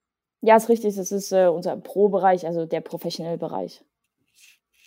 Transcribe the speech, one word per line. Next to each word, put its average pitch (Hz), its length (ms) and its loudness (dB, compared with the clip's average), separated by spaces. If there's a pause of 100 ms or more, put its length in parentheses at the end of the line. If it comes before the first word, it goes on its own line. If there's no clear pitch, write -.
(400)
Ja, 220 160 6
ist 226 120 2
richtig. 220 280 0
Das 185 160 -6
ist, 196 200 -6
äh, 185 160 4
unser 170 280 -2
Pro-Bereich, 190 720 2
also 165 200 -4
der 165 140 -4
Professional-Bereich. 165 1040 -8 (1040)